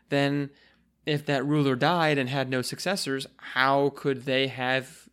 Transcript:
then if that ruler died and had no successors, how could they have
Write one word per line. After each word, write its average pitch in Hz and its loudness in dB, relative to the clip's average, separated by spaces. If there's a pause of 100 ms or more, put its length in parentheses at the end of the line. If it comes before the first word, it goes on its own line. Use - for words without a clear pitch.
then 143 0 (540)
if 147 -2
that 139 0
ruler 143 4
died 151 2
and 127 0
had 135 -2
no 131 0
successors, 135 -4 (120)
how 139 2
could 131 -4
they 135 0
have 127 -4